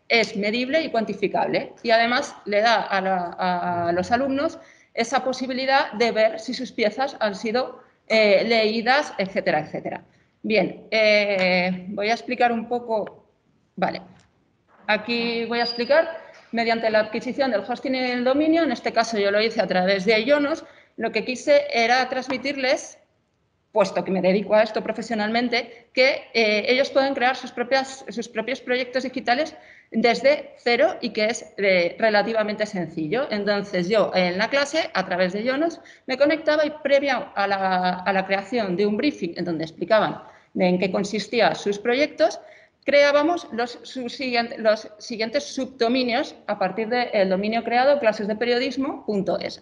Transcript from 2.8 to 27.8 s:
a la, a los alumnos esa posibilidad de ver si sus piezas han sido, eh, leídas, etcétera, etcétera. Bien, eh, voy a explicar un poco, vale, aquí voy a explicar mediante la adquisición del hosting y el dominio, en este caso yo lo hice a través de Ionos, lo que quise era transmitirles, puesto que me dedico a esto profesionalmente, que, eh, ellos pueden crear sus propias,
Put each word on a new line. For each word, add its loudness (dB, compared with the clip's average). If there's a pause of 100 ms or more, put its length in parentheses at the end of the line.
a 0
la, -2
a 0
los 0
alumnos 0 (360)
esa -2
posibilidad 0
de 0
ver 2
si -8
sus -8
piezas -2
han -2
sido, -4 (280)
eh, 4
leídas, 2
etcétera, 0
etcétera. -10 (400)
Bien, 0
eh, 2
voy -4
a 2
explicar 0
un -4
poco, -6 (480)
vale, -4 (840)
aquí -2
voy -2
a 2
explicar 2 (340)
mediante 0
la 4
adquisición -2
del 0
hosting -4
y -2
el -2
dominio, 4
en 0
este -4
caso 0
yo 2
lo 4
hice 0
a 2
través 2
de 4
Ionos, 0 (320)
lo -4
que -2
quise 2
era 2
transmitirles, -4 (760)
puesto 0
que -2
me 0
dedico 2
a 6
esto -2
profesionalmente, -4
que, 2
eh, 2
ellos 2
pueden 2
crear 2
sus -12
propias, -2